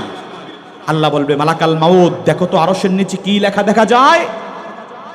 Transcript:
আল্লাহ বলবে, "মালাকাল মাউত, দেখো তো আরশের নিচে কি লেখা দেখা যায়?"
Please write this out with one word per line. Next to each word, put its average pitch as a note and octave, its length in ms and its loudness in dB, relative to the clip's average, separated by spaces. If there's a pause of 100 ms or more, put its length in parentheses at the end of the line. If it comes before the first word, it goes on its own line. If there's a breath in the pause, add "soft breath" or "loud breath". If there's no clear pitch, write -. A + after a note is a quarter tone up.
(880)
আল্লাহ D#3 240 0
বলবে, C#3+ 240 0
"মালাকাল D#3+ 420 0
মাউত, E3+ 360 4 (120)
দেখো D#3 200 0
তো F#3 120 0
আরশের F#3 340 0
নিচে F#3+ 260 -2
কি G3+ 220 -2
লেখা G3+ 240 0
দেখা G#3 220 4
যায়?" C#4 400 4 (880)